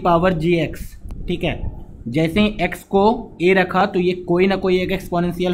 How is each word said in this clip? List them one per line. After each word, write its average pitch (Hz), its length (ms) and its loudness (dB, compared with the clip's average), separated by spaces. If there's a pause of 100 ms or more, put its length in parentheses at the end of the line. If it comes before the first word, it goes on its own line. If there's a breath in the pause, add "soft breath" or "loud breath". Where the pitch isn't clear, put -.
power 175 340 4
g 170 220 0
x, - 180 -4 (480)
ठीक 175 160 -4
है। 147 100 -2 (540)
जैसे 160 340 0
ही 208 140 2 (120)
x - 140 -8 (120)
को 196 100 4 (380)
a 180 160 6
रखा 185 280 2
तो 196 140 -2
ये 180 140 2 (140)
कोई 180 200 4
ना 196 160 2
कोई 185 160 2
एक 180 120 -2
exponential 175 640 -2